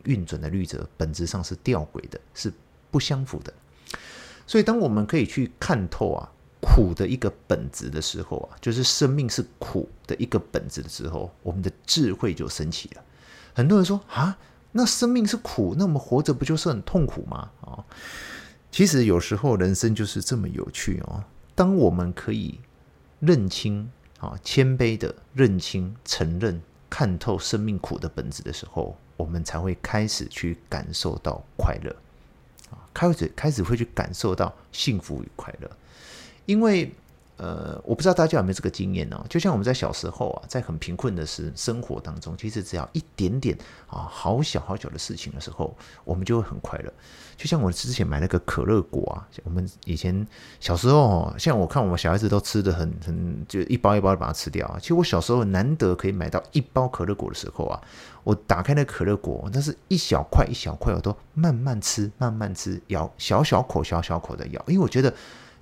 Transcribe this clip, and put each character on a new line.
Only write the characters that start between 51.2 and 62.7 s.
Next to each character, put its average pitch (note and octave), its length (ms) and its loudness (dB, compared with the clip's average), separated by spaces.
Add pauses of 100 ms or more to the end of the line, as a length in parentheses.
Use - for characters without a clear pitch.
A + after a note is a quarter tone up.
像 C#3+ 180 2
我 F#2 80 4
看 B2+ 180 0
我 G2 60 2
们 F2+ 80 2
小 E2 140 2
孩 G2 80 4
子 A2 100 2
都 G2+ 120 6
吃 - 200 0
得 F#2+ 120 2
很， E2 200 0 (120)
很， E2+ 440 -4
就 G2 140 -2
一 - 140 0
包 G#2 200 6
一 G2+ 40 4
包 G2 100 4
地 F#2+ 60 6
把 E2 100 -4
它 - 60 -2
吃 - 180 -6
掉 E2+ 160 -4
啊。 - 140 -8
其 - 80 -12
实 E3+ 60 4
我 F3 80 6
小 F#2 180 4
时 A2+ 120 0
候 B2 120 6
难 G2+ 320 2
得 F#2 180 4
可 F#2+ 140 -2
以 F#2+ 40 0
买 F2 160 -4
到 - 220 -2
一 D3 100 2
包 C3 280 0
可 F#2 160 -4
乐 G2+ 100 0
果 - 140 -6
的 - 60 -8
时 - 160 -10
候 - 160 -6
啊， - 140 -6 (440)
我 G#2+ 100 4
打 F2 280 0
开 C#3+ 120 2
那 D3 100 4
可 - 200 -4
乐 G2+ 120 4
果， - 360 -6
那 C3+ 80 0
是 C#3+ 160 -4 (100)
一 F#3+ 100 2
小 - 280 2
块 - 220 6
一 - 60 -6
小 - 220 -6
块， A2 180 0
我 E2+ 80 0
都 G2+ 160 -2 (180)
慢 D#3 200 4
慢 A#2+ 260 -2
吃， G#2 380 -2
慢 A#2+ 140 2
慢 G#2+ 200 -4
吃， F#2 360 -6